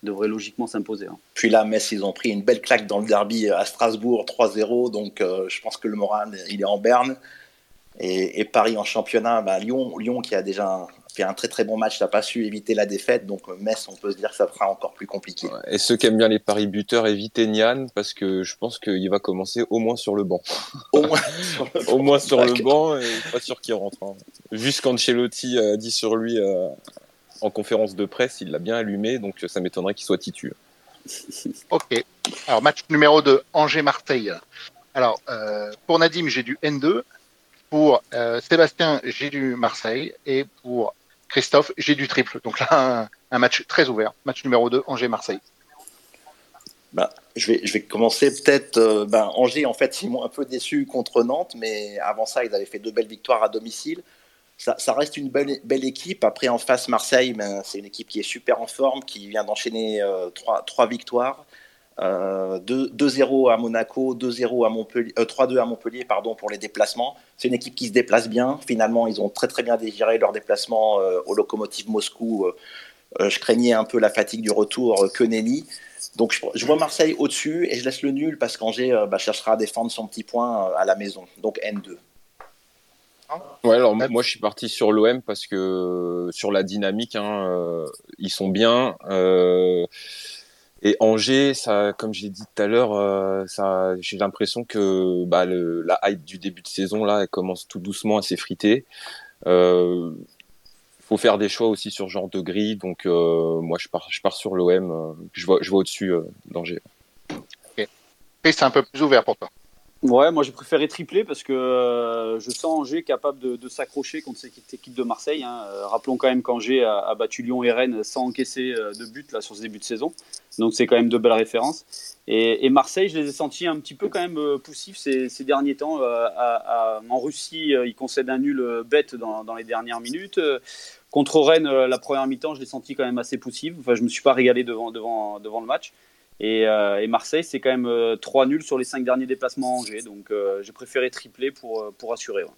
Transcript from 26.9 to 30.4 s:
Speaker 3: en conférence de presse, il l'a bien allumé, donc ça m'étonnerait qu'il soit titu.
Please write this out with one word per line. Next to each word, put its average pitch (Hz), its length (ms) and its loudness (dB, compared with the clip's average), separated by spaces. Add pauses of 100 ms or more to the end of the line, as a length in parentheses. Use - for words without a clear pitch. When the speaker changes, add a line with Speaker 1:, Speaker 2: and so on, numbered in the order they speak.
Speaker 3:
en 104 60 0
conférence 107 440 -2
de 101 100 -2
presse, - 360 -4
il 90 100 -10
l'a 76 80 -4
bien 101 180 -4
allumé, 110 420 -4
donc 101 280 -10
ça 95 140 -6
m'étonnerait 92 340 -4
qu'il - 100 -14
soit - 140 0
titu. - 340 -10 (1160)